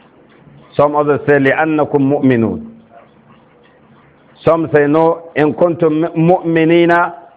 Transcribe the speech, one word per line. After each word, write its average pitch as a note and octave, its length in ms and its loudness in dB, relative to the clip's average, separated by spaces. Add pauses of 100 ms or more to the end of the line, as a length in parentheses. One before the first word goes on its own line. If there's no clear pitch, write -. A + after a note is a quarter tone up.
(760)
Some D3 220 0
others D3 320 0
say C#3+ 100 4
لأنكم C#3+ 640 0
مؤمنون. C3 640 -2 (1800)
Some D#3+ 280 0
say D3 120 2
no, D#3+ 500 0
إن D3 160 0
كنتم E3 640 -2
مؤمنين E3+ 760 2 (460)